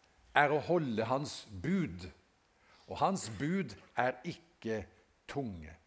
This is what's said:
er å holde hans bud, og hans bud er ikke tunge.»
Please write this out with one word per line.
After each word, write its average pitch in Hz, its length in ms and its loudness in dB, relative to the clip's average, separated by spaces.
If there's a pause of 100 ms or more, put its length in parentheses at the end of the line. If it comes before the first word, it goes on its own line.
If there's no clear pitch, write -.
(360)
er 143 140 8
å 147 100 4
holde 127 460 2
hans 131 400 -2 (160)
bud, 98 500 -2 (760)
og - 100 -8
hans 165 320 2
bud 143 460 -2 (200)
er 127 180 4 (120)
ikke 110 600 -6 (420)
tunge.» 92 480 -6 (120)